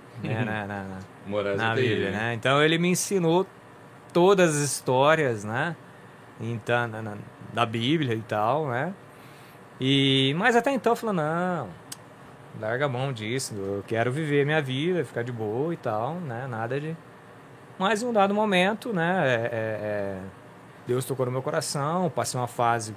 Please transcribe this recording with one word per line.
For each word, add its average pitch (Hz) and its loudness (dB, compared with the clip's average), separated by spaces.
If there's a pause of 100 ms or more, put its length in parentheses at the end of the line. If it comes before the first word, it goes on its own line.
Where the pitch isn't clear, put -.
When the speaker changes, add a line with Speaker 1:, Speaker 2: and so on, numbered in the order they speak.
(240)
Speaker 1:
né, 110 -2
Speaker 2:
<laughs> - 0
Speaker 1:
na, 107 -4
na, 101 -6
na, 95 -10 (280)
Speaker 2:
Moraes 101 -2
Speaker 1:
na 113 0
Speaker 2:
é - 0
terrível, 120 2
Speaker 1:
Bíblia, 101 -2
Speaker 2:
hein? 98 -4
Speaker 1:
né? 117 -2
Então 135 2
ele 160 4
me 175 2
ensinou 180 2 (680)
todas 180 6
as 147 2
histórias, 135 2
né, 135 -4 (640)
então, 117 -2
na, 110 -8
na, 104 -8 (360)
da 117 2
Bíblia 120 0
e 110 -4
tal, 117 0
né? 139 -2 (840)
E, 135 4
mas 233 4
até 240 4
então 233 2
eu - 4
falei: 214 -2
não, 160 -2 (920)
larga 120 0
a - 0
mão 131 -2
disso, 117 -4
eu 98 -4
quero 113 2
viver 143 2
minha 156 2
vida, 147 -2
ficar 117 -6
de 123 -6
boa 117 -2
e - -4
tal, 117 -2
né? 135 -8
Nada 117 -4
de... 156 -6 (840)
Mas 208 0
em 247 -4
um 240 -2
dado 202 4
momento, 208 2
né, 175 2
é, 127 4
é, 117 0
é, 104 -4 (680)
Deus 123 0
tocou 127 -2
no 123 -4
meu 131 -2
coração, 156 -2
passei 123 -2
uma 117 -2
fase 117 0